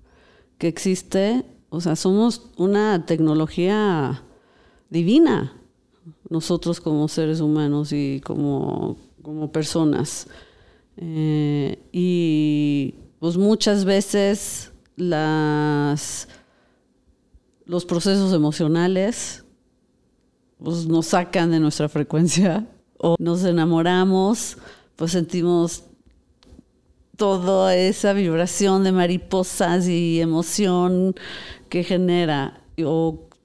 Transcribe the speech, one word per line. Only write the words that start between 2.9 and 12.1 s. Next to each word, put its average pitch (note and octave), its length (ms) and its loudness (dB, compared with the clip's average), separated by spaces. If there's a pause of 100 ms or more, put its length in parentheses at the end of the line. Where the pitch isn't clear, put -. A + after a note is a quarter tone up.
tecnología D#3+ 1200 0 (640)
divina, G3 640 2 (800)
nosotros E3+ 500 -2
como D3+ 280 0
seres D#3+ 340 -2
humanos D3 500 0
y C#3 320 -2
como, - 720 -4 (240)
como D3+ 320 -8
personas. D3+ 760 -2 (680)
Eh, D3+ 840 -2 (140)
y, D3+ 1040 0 (240)